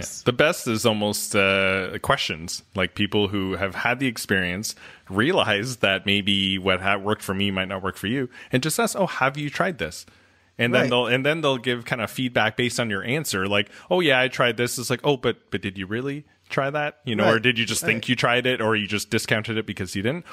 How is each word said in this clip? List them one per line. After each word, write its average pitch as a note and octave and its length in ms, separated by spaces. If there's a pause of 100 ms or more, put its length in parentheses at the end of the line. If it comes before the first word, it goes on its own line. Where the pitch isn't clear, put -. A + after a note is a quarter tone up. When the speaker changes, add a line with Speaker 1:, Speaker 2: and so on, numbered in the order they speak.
(220)
Speaker 1:
Yeah. - 40
The B2 80
best D3 340
is A2 200
almost, G#2 480
uh, F#2+ 680
questions. E2+ 600 (120)
Like, F#2 200
people G#2 320
who F#2+ 280
have F#2 200
had B2 240
the C3+ 80
experience G2 680 (360)
realize A2+ 680
that F#2+ 280
maybe G2 520
what F#2 240
ha-, G2 160
worked G2+ 240
for - 120
me G2 180
might F#2+ 160
not F#2+ 160
work F#2+ 120
for - 120
you, B2+ 200 (240)
and B2+ 120
just D#3 160
ask, E3 180
"Oh, G3 100
have C#3 300
you D3 140
tried F3 260
this?" - 280 (520)
And A#2+ 160
then B2 100
Speaker 2:
Right. B2 60
Speaker 1:
they'll, B2 180
and B2+ 180
then D#3 160
they'll C#3 160
give A#2+ 280
kind B2 160
of G2+ 100
feedback A#2+ 460
based A#2+ 220
on A#2 100
your G2 140
answer, A2+ 440
like, G2+ 220 (200)
"Oh F3+ 120
yeah, C#3 180
I B2+ 80
tried B2 300
this." A#2+ 200
It's A#2+ 120
like, B2 140
"Oh, D3 140
but, - 340
but G2 100
did G2 160
you F#2+ 100
really C#3 380 (240)
try C#3 200
that? D3 360
You A#2+ 100
know, G#2+ 120
or A2 60
Speaker 2:
Right. A2+ 80
Speaker 1:
did A#2+ 160
you A2+ 80
just G#2+ 180
think A2 200
Speaker 2:
Right. - 60
Speaker 1:
you B2 60
tried B2 300
it, B2+ 160
or A2 140
you G#2 100
just G2 240
discounted A2 480
it A2 80
because G2 300
you G2 80
didn't?" D3+ 300